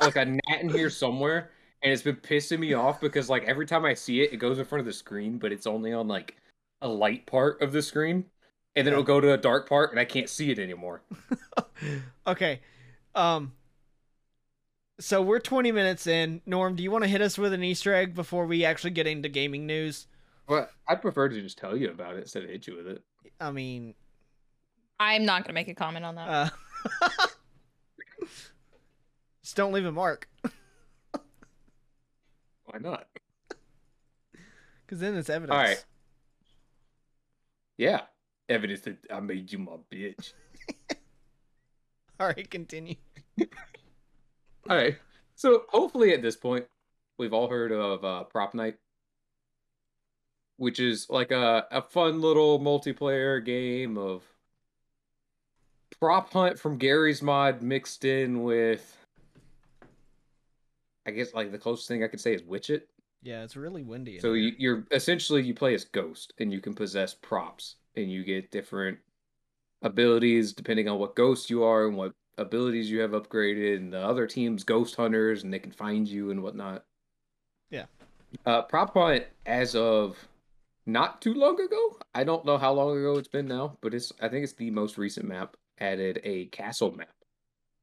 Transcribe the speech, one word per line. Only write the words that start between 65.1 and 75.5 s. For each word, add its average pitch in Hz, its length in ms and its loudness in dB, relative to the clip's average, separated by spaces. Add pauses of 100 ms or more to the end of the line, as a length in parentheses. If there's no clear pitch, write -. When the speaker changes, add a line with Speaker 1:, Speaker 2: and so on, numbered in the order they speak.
Speaker 1:
you 123 120 -2
play 127 200 2
as 95 120 -2
Ghost, - 540 -8
and 104 120 -2
you 95 80 -4
can 104 140 -8
possess 98 400 -4
props, - 600 -8 (200)
and 98 160 -4
you 92 140 -6
get 95 260 -4
different 98 460 -6 (840)
abilities 117 720 4
depending 110 380 -2
on 101 100 -2
what 98 160 -4
ghost 123 340 4
you 117 140 2
are 110 240 4
and 104 80 -2
what 95 160 -4 (260)
abilities 113 540 -2
you 110 80 -2
have 107 120 0
upgraded, 104 680 0
and 92 160 -6
the 92 60 -4
other 113 280 0
team's 113 360 -2
ghost 117 320 0
hunters, 110 480 0
and 95 100 -8